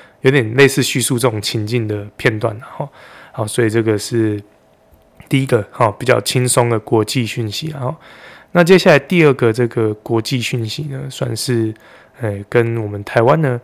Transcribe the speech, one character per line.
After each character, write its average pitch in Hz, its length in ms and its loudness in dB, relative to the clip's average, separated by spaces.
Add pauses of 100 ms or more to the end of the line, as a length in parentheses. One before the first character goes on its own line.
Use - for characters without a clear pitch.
(220)
有 135 100 4
点 117 240 0
类 139 120 6
似 135 160 0
叙 - 160 -2
述 120 180 -2
这 123 120 0
种 107 120 -4
情 107 240 -4
境 113 220 -4
的 104 180 -6 (120)
片 110 200 0
段 107 220 -4
啦 - 160 -18
哈。 143 140 -8 (420)
好， 110 160 -6
所 120 160 0
以 110 60 2
这 113 120 2
个 107 160 0
是 107 440 -2 (880)
第 135 120 2
一 135 40 -2
个， 113 260 0
哈， 117 260 2
比 - 80 -10
较 120 140 4
轻 127 300 -2
松 120 200 2
的 113 100 0
国 107 260 2
际 120 200 -2
讯 110 240 -6
息 156 200 -8
啦 147 100 -10
哈。 131 160 -6 (560)
那 175 120 4
接 180 140 8
下 190 120 4
来 147 100 8
第 170 260 2
二 139 100 6
个 117 180 2
这 120 140 0
个 110 260 -2
国 110 280 -2
际 123 200 -4
讯 113 260 -6
息 147 180 -10
呢， 139 240 -10
算 123 240 -6
是， 113 400 -2 (460)
呃， 101 300 -6
跟 117 320 2
我 107 60 -6
们 101 160 -8
台 - 180 0
湾 139 200 4
呢 123 220 -2